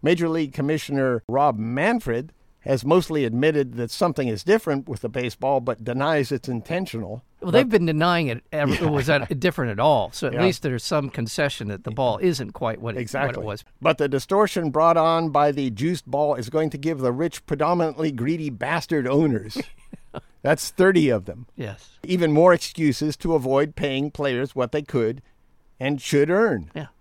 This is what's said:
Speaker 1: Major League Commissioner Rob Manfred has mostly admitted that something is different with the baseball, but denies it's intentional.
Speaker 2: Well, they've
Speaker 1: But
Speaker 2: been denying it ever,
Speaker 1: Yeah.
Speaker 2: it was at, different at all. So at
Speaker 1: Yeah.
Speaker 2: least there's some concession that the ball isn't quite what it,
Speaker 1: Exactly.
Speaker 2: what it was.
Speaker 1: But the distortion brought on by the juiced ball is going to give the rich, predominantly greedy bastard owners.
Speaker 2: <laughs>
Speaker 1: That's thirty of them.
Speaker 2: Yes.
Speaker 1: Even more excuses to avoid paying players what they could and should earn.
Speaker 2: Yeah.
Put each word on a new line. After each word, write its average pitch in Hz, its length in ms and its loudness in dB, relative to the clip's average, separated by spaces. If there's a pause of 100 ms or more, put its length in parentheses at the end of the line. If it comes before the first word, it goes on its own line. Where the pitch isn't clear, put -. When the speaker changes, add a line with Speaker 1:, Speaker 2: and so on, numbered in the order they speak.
Speaker 1:
Major 170 260 2
League 160 240 -2
Commissioner 135 760 -2
Rob 135 280 2
Manfred 131 760 -2 (300)
has 131 220 0
mostly 156 400 2
admitted 131 500 0
that 117 160 -6
something - 380 -2
is 107 160 -4
different 165 440 0
with 117 120 -8
the 120 80 -6
baseball, 127 520 -2
but 117 240 -6
denies 135 480 0
it's 135 160 -6
intentional. 120 760 -6 (180)
Speaker 2:
Well, 175 120 -6
they've 247 120 8
Speaker 1:
But 226 140 2
Speaker 2:
been 170 80 2
denying 165 400 2
it 120 160 -4 (100)
ever, 147 220 0
Speaker 1:
Yeah. - 100 -2
Speaker 2:
it 156 60 2
was 139 180 0
at, 143 320 0
different 139 300 0
at 101 100 -6
all. 131 320 4
So - 140 -6
at 123 80 -4
Speaker 1:
Yeah. 120 80 0
Speaker 2:
least 185 200 2
there's 127 220 -2
some 147 240 -2
concession 123 600 -4
that 101 160 -8
the 120 80 -6
ball 117 260 0
isn't 131 340 0
quite 113 280 -4
what 113 160 -6
it, 127 40 -6
Speaker 1:
Exactly. 131 380 -4
Speaker 2:
what 92 40 -8
it - 40 -8
was. 104 180 -10 (160)
Speaker 1:
But 160 180 2
the 143 100 0
distortion 170 640 0
brought 165 260 4
on 165 340 2
by 147 220 4
the 135 180 -2
juiced 135 400 -4
ball 147 240 0
is 120 160 -8
going 156 200 0
to 147 80 -10
give 151 200 -4
the 127 140 0
rich, 151 340 -4
predominantly 156 680 2
greedy 147 380 -2
bastard 139 560 -2
owners. 127 500 2 (460)
Speaker 2:
<laughs> - 400 -18
Speaker 1:
That's 151 280 0
thirty 185 400 4
of 104 160 0
them. 104 200 -14 (100)
Speaker 2:
Yes. - 340 -12 (140)
Speaker 1:
Even 170 280 2
more 170 200 8
excuses 151 680 0
to 165 160 -2
avoid 139 420 0
paying 143 340 -2
players 135 440 -4
what 123 180 -2
they 151 100 -2
could 123 400 -2 (580)
and 139 220 -2
should 147 260 2
earn. 170 460 2
Speaker 2:
Yeah. 151 120 -10 (140)